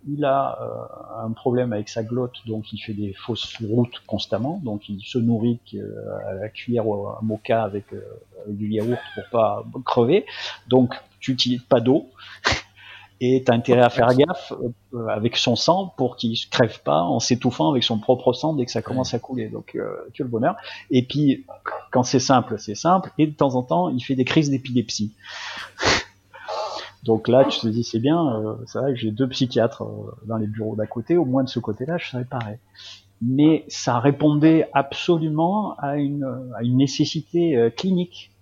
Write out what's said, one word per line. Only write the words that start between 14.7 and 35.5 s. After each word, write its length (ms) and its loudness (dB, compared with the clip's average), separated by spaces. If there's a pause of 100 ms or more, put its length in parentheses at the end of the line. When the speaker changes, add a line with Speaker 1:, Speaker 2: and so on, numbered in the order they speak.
Speaker 1:
euh, 140 -6
avec 280 0
son 200 2
sang 400 2
pour 180 0
qu'il 220 -2
se 120 -6
crève 360 2
pas 180 2
en 160 0
s'étouffant 500 0
avec 140 2
son 160 0
propre 340 2
sang 220 -2
dès 100 0
que 60 -10
ça 100 -2
commence 300 -4
Speaker 2:
Ouais. 60 -4
Speaker 1:
à 20 0
couler. 300 -6
Donc, 260 -12
euh, 140 -4 (260)
que 80 -6
le 60 -4
bonheur. 260 0 (380)
Et 100 6
puis, 420 2 (460)
quand 140 4
c'est 160 2
simple, 400 2
c'est 160 -10
simple. 420 0
Et 80 4
de 60 -4
temps 240 0
en 80 -2
temps, 240 0
il 100 -2
fait 160 -2
des 100 2
crises 260 2
d'épilepsie. 640 -2 (640)
<laughs> 1200 -6
Donc 240 2
là, 180 8
tu 140 0
te 80 -4
dis, 160 0
c'est 160 -4
bien, 420 2
euh, 140 -4 (120)
c'est 120 -8
vrai 140 -2
que 80 -4
j'ai 100 -2
deux 180 -2
psychiatres, 540 0
euh, 320 -12 (120)
dans 100 -4
les 100 -2
bureaux 300 -4
d'à 100 -2
côté. 300 -2
Au 80 4
moins 180 2
de 60 -2
ce 100 -4
côté-là, 400 -4
je 120 -8
serais 140 -4
pareil. 340 -8 (600)
Mais 460 4
ça 320 -2
répondait 760 4
absolument 1040 0